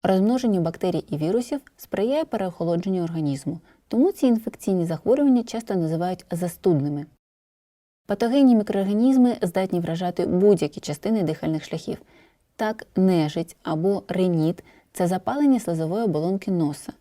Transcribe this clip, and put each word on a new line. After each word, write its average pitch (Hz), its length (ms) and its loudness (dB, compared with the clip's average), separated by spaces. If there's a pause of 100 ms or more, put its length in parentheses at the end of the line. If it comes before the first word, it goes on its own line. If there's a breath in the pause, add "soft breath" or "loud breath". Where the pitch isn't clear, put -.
Розмноженню 202 580 2
бактерій 170 500 -2
і - 60 -4
вірусів 226 440 -2 (160)
сприяє 269 480 -2
переохолодженню 180 800 -4
організму, 160 560 -4 (280 soft breath)
тому 294 240 2
ці - 140 -2
інфекційні 202 600 0
захворювання 247 560 2
часто 226 320 -8
називають 175 560 -2
застудними. 160 760 -2 (1000)
Патогенні 240 500 4
мікроорганізми 214 840 2
здатні 185 380 -2
вражати 170 460 -4
будь-які 180 540 2
частини 208 420 -2
дихальних 156 420 -4
шляхів. - 340 -8 (580 soft breath)
Так, 220 300 -6 (100)
нежить 170 680 0
або 175 460 -2
риніт — 175 560 0 (280 soft breath)
це 180 140 -2
запалення 254 540 0
слизової 170 440 -2
оболонки 185 460 -2
носа. 156 500 -2